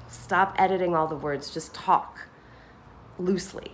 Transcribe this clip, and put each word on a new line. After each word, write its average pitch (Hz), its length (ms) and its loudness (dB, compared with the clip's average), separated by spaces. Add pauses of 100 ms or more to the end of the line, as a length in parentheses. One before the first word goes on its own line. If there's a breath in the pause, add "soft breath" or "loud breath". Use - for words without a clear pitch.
stop - 500 0
editing 185 380 4
all 160 100 4
the 156 80 -4
words. 143 400 -4
Just - 180 -8
talk - 500 2 (960 loud breath)
loosely, 180 580 -2